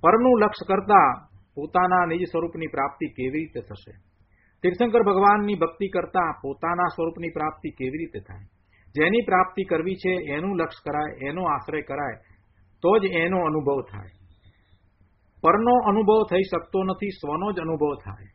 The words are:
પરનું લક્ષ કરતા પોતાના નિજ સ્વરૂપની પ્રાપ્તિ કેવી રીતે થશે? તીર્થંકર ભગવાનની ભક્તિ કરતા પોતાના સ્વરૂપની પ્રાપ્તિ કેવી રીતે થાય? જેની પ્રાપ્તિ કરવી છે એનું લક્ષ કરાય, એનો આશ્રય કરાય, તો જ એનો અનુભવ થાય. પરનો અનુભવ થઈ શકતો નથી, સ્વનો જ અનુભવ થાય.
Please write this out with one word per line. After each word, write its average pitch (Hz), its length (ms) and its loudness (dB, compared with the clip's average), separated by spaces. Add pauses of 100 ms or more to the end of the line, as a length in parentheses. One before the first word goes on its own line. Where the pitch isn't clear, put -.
પરનું 226 380 6
લક્ષ 208 280 0
કરતા 190 600 4 (260)
પોતાના 180 520 0
નિજ 170 160 -4
સ્વરૂપની 165 440 -6
પ્રાપ્તિ 139 400 -4
કેવી 131 320 -6
રીતે 156 220 -8
થશે? - 320 -18 (720)
તીર્થંકર 220 400 2
ભગવાનની 202 520 4
ભક્તિ 175 340 -2
કરતા 175 540 -4
પોતાના 170 440 -2
સ્વરૂપની 165 420 -4
પ્રાપ્તિ 156 420 -6
કેવી 135 280 -8
રીતે 160 220 -10
થાય? 98 240 -20 (500)
જેની 170 320 2
પ્રાપ્તિ 185 380 0
કરવી 175 300 -2
છે 185 160 -4 (220)
એનું 180 240 -4
લક્ષ 160 280 -6
કરાય, 147 440 -6
એનો 165 140 -6
આશ્રય 151 380 -4
કરાય, 143 340 -8 (680)
તો 196 160 6
જ 196 60 0
એનો 180 340 0
અનુભવ 151 440 0
થાય. 101 260 -14 (1300)
પરનો 226 460 4
અનુભવ 214 420 4
થઈ 190 120 2
શકતો 190 420 -4
નથી, 190 260 -4
સ્વનો 170 420 -6
જ 180 60 -6
અનુભવ 151 360 -2
થાય. - 400 -16